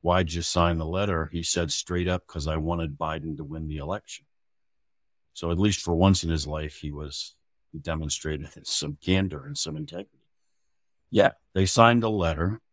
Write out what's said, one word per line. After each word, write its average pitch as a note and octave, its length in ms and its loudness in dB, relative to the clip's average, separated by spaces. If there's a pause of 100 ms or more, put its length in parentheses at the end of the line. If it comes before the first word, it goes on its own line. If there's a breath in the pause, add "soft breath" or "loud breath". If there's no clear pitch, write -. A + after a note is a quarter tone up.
"Why'd F2 320 2
you E2+ 100 -2
sign E2+ 360 2
the D#2 80 -4
letter?" F2 460 -2
he E2+ 100 -4
said E2+ 280 0
straight F2+ 380 -2
up, F2+ 180 -2
"'Cause D2+ 220 -6
I D#2 80 0
wanted D#2+ 420 -2
Biden D#2 380 -4
to D2+ 80 -10
win D#2 240 -8
the D2+ 80 -6
election." D#2 500 -8 (1080)
So E2+ 160 -4
at F2 80 2
least G2+ 240 2
for F2 120 0
once F#2 300 6
in E2 60 0
his D2+ 160 0
life, D2+ 320 -8
he D2+ 120 -8
was, D2+ 460 -10 (340)
he D#2+ 80 -14
demonstrated D#2 800 -4
<laughs> C#2+ 100 -20
some D2 340 -4
candor F2+ 440 0
and C#2+ 120 -10
some D#2 200 -4
integrity. E2 420 -12 (920)
Yeah, G#2 220 4 (220)
they F#2+ 100 2
signed A#2 380 6
a A2+ 60 0
letter. F2+ 520 0 (120)